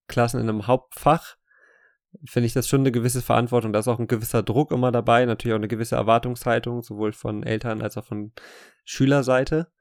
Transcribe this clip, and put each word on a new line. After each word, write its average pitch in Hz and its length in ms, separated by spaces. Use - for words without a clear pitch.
Klassen 120 320
in 113 80
einem 107 180
Hauptfach, - 720
finde 123 220
ich 113 80
das 131 120
schon 139 140
eine 135 100
gewisse 120 320
Verantwortung. 117 500
Da 104 60
ist 107 80
auch 120 140
ein 117 80
gewisser 113 340
Druck 123 300
immer 127 180
dabei, 120 360
natürlich 113 260
auch 107 80
eine 107 80
gewisse 117 260
Erwartungshaltung, 120 880
sowohl 107 300
von 110 320
Eltern 110 380
als 107 140
auch 107 80
von 104 280
Schülerseite, 135 840